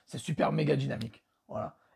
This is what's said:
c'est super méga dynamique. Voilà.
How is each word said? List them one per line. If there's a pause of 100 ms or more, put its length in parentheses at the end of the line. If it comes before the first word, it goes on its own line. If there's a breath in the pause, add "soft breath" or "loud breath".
c'est
super
méga
dynamique. (240)
Voilà. (180 soft breath)